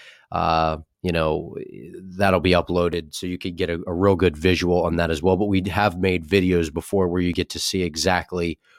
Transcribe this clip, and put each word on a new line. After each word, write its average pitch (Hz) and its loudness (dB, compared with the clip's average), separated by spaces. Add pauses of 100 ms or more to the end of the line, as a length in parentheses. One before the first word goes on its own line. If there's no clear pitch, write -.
(300)
uh, 80 0 (240)
you 90 -2
know, 80 -2 (480)
that'll 92 0
be 92 2
uploaded 87 0
so - -10
you 90 -6
could 92 -8
get 85 -4
a, 85 -4
a 90 -6
real 95 4
good 85 2
visual 87 2
on 85 0
that 85 0
as 76 -4
well. 92 4
But 104 2
we 98 0
have 95 0
made 90 0
videos 87 2
before 92 0
where 90 0
you 87 0
get 87 -4
to - -10
see 95 -2
exactly 85 -2 (200)